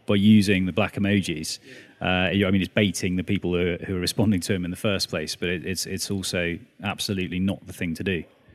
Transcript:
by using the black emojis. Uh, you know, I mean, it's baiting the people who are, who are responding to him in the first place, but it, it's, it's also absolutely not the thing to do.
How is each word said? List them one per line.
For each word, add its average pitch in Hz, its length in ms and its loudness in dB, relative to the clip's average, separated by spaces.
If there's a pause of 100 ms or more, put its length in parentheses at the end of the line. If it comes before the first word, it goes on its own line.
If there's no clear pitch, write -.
by 104 80 4
using 101 500 6
the 90 80 -2
black 98 220 0
emojis. 98 640 -2 (420)
Uh, 92 300 2
you 101 120 4
know, 92 40 2
I 95 40 2
mean, 98 100 4
it's 85 120 -4
baiting 95 440 0
the 85 80 -4
people 90 260 -2
who 87 220 0
are, - 120 -6
who 95 120 -4
are - 20 -4
responding 98 400 0
to 104 140 -4
him 90 100 -2
in 85 80 -6
the 90 60 -8
first 98 320 -2
place, 78 260 -6
but 90 140 -4
it, 87 160 -4
it's, 90 200 -4
it's 92 240 -8
also 90 480 -2 (240)
absolutely 92 580 -4
not 95 280 -2
the 90 60 -14
thing 85 220 -4
to - 80 -8
do. 92 200 -2 (320)